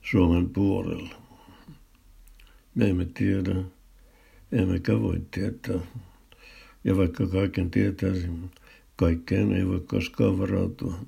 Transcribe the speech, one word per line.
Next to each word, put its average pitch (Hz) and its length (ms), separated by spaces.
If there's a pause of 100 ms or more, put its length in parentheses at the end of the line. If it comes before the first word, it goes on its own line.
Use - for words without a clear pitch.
Suomen 87 460
puolella? 95 640 (1600)
Me 107 160
emme 90 140
tiedä, 95 500 (960)
emmekä 98 480
voi 87 300
tietää. 95 500 (1040)
Ja 95 120
vaikka 92 300
kaiken 92 440
tietäisimme, 92 800 (480)
kaikkeen 95 560
ei 95 140
voi 92 140
koskaan 101 580
varautua. 92 560 (140)